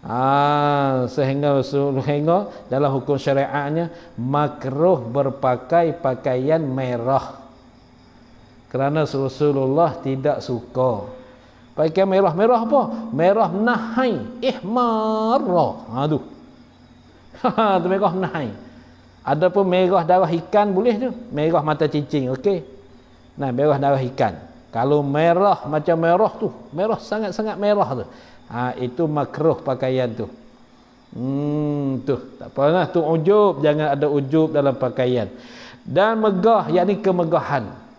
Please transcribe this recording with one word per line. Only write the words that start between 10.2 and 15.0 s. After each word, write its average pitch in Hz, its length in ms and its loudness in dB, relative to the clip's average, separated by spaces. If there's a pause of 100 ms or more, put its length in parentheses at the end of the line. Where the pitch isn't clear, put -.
suka. 117 680 -2 (680)
Pakaian 165 320 2
merah, 190 240 4
merah 226 320 2
apa? 240 180 2 (300)
Merah 180 400 2
nahai, 226 640 0 (240)
ihmar. 220 1000 0 (500)